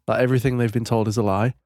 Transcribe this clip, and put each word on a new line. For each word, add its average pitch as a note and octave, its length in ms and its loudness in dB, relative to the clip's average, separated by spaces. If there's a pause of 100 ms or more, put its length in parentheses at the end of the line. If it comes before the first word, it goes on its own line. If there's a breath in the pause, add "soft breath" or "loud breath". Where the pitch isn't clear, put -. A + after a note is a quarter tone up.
that A2 120 0
everything B2+ 380 0
they've A#2 160 0
been A#2 100 -2
told A2 240 0
is G#2+ 100 -2
a A#2 60 0
lie, G#2 300 0 (120)